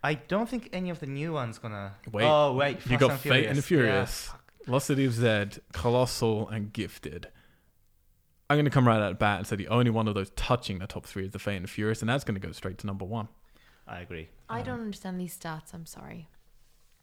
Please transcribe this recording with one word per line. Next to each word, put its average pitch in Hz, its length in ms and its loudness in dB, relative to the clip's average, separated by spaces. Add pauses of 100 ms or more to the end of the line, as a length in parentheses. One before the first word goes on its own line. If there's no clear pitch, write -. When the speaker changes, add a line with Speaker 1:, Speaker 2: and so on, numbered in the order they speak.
Speaker 1:
I 143 100 2
don't 208 340 -2
think 240 260 -6
any 185 180 -4
of 156 80 -8
the 147 80 -8
new 147 260 -4
ones 120 240 -4
gonna 101 360 -8 (180)
Speaker 2:
Wait. 104 120 2
Speaker 1:
Oh, 147 300 6
wait. 139 220 2 (100)
Speaker 2:
You 123 60 2
Speaker 1:
Fast - 80 4
Speaker 2:
got 135 120 8
Speaker 1:
and 135 80 -2
Speaker 2:
Fate 135 280 4
and 135 100 0
the 143 60 0
Speaker 1:
Furious. 110 640 2
Speaker 2:
Furious, - 20 -10 (380)
Speaker 1:
Yeah. 127 40 -2
Speaker 2:
Lost 139 160 2
City 139 180 4
of 123 80 2
Z, 107 460 2 (140)
Colossal, 120 760 2
and 107 220 -6
Gifted. 85 560 -8 (1200)
I'm 147 120 4
gonna 147 100 4
come 127 180 6
right 113 100 6
out 107 40 2
of 101 80 2
the 92 60 -4
bat 104 240 2
and 98 80 -6
say 113 80 -4
the 98 140 -6
only 120 200 4
one 110 180 0
of 104 60 -2
those 98 220 -4
touching 120 440 -2
the 98 80 -10
top - 200 -12
three 95 180 -8
is 95 60 -10
the 101 80 -10
Fate 101 160 -4
and 90 100 -8
the - 40 -10
Furious, 107 320 -2
and 113 80 -2
that's 135 140 0
gonna 101 160 -2
go 87 120 -10
straight 95 260 -10
to - 100 -10
number 98 180 -6
one. 110 220 -6 (600)
Speaker 1:
I 92 140 -12
agree. 82 280 -12 (180)
Speaker 3:
I 226 120 -8
Speaker 2:
Um, - 60 -8
Speaker 3:
don't 247 160 -8
understand 190 380 -10
these 180 180 -10
stats. 156 360 -12
I'm 165 140 -14
sorry. - 420 -18 (720)